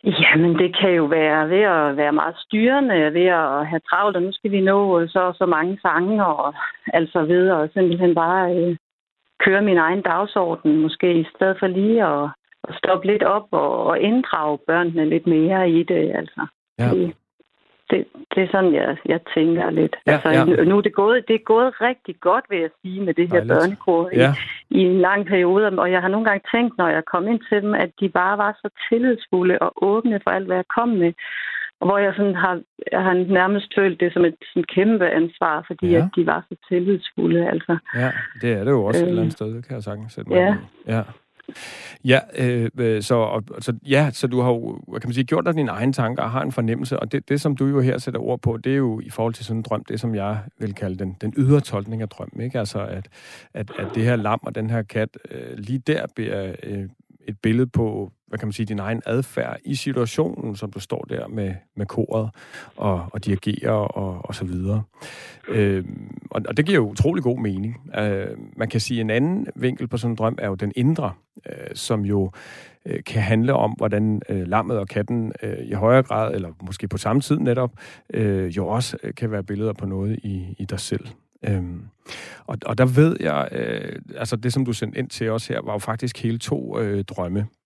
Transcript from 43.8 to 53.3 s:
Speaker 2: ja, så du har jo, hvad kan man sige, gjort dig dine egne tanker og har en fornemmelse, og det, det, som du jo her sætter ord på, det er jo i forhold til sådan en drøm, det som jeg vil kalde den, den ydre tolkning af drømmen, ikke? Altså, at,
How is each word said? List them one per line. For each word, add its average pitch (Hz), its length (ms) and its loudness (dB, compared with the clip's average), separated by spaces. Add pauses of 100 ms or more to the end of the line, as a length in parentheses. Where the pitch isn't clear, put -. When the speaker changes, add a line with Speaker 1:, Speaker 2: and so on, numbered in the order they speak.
Speaker 2:
ja, 143 220 4
så 127 160 -4
du 123 120 0
har 123 100 2
jo, 117 380 -4
hvad - 120 -8
kan - 80 -8
man 120 60 -4
sige, 131 120 0
gjort 170 200 0
dig 170 100 0
dine 139 160 0
egne 120 220 0
tanker 123 300 -2
og 113 80 -2
har 131 100 -2
en - 100 -4
fornemmelse, 120 480 -2
og 110 120 -6
det, - 180 -6
det, 143 120 0
som 147 160 0
du 135 80 0
jo 139 140 2
her 127 180 2
sætter 123 220 -6
ord 117 220 -4
på, 117 160 -2
det 131 160 -2
er 139 40 2
jo 117 220 0
i - 100 -12
forhold 113 240 -2
til 110 120 -12
sådan 113 140 -4
en 107 100 -6
drøm, 107 140 -4
det 110 160 -6
som 113 160 -4
jeg 104 220 -2 (220)
vil 107 160 -6
kalde 92 240 -6
den, 95 220 -6
den 107 160 -6
ydre 143 220 6
tolkning 110 420 -6
af 107 80 -8
drømmen, - 320 -14
ikke? 127 180 -6
Altså, 104 260 -4
at, 98 220 -10 (460)